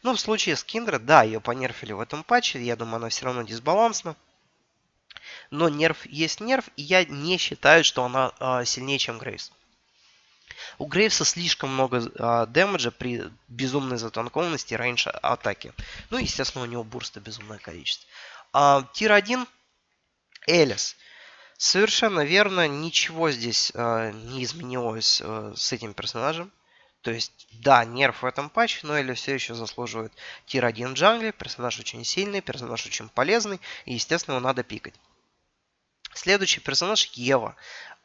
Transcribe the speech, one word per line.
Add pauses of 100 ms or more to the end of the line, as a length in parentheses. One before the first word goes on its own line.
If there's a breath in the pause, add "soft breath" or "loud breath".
Ну,
в
случае
с
Kindred,
да,
её
понерфили
в
этом
патче.
Я
думаю,
она
всё
равно
дисбалансна. (1300 loud breath)
Но
нерф
есть
нерф,
и
я
не
считаю,
что
она,
а,
сильнее,
чем
Грейс. (1300 loud breath)
У
Грейвса
слишком
много, (160)
а,
дэмэджа
при (180)
безумной
затанкованности
и
рейндж
атаки. (380 loud breath)
Ну,
естественно,
у
него
бурста
безумное
количество. (440 loud breath)
А,
тир
один. (1000)
Элис. (600 loud breath)
Совершенно
верно,
ничего
здесь,
а,
не
изменилось,
а,
с
этим
персонажем. (480 soft breath)
То
есть,
да,
нерф
в
этом
патче,
но
Элис
всё
ещё
заслуживает (340 loud breath)
тир
один
в
джангле.
Персонаж
очень
сильный,
персонаж
очень
полезный, (240 loud breath)
и,
естественно,
его
надо
пикать. (1200)
Следующий
персонаж —
Ева. (480 loud breath)